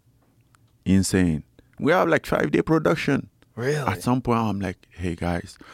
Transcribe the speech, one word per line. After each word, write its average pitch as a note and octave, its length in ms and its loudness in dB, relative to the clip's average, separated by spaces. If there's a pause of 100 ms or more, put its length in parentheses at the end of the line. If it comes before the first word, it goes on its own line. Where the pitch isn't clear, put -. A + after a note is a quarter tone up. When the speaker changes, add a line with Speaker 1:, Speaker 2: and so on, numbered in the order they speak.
(840)
Speaker 1:
insane. F#2 600 2 (340)
We C#3+ 140 2
have, F3+ 160 2
like, D3+ 180 0
five-day - 360 0
production. D#3 680 0 (280)
Speaker 2:
Really? C#3+ 200 -4
Speaker 1:
At C3 260 -4
some B2+ 180 0
point, A#2 200 0
I'm G#2 200 -2
like, F#2 180 -6 (120)
"Hey, F2 240 -6
guys." F2 420 -4 (180)